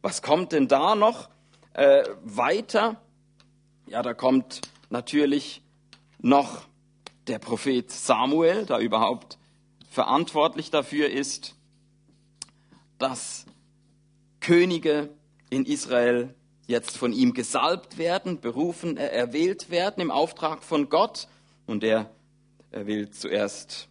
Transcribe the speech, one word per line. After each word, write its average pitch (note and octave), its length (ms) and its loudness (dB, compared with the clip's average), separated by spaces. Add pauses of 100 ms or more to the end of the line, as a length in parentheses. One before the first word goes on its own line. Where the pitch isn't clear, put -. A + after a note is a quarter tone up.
Was - 220 -6
kommt E3 300 0
denn C#3+ 140 4
da D3 280 4
noch, G#3+ 340 2 (460)
äh, C#3 300 6 (200)
weiter? G3+ 760 -2 (840)
Ja, A#2 160 -6
da A#2 120 -4
kommt C3 480 0 (260)
natürlich C#3+ 720 -2 (640)
noch C#3 440 2 (600)
der A2 120 -6
Prophet B2 520 -4
Samuel, D#3+ 760 2
der C3+ 140 -2
überhaupt A2 580 0 (540)
verantwortlich D#3 800 0
dafür D3 400 0
ist, - 440 -6 (1400)
dass - 480 -6 (960)
Könige E3 680 2 (400)
in C3 160 0
Israel B2 680 0 (320)
jetzt A#2 300 -4
von A#2+ 160 -2
ihm B2 220 4
gesalbt C#3 640 -2
werden, E3+ 420 -2
berufen, D#3+ 560 -4
äh, C#3+ 120 -4
erwählt C3 600 -2
werden F#3 320 -2
im E3+ 100 -2
Auftrag D#3 540 -2
von D3 240 -2
Gott. G#3 400 2 (380)
Und G#2+ 180 -4
er A2 260 2 (600)
erwählt G#2 440 -6
zuerst - 760 -6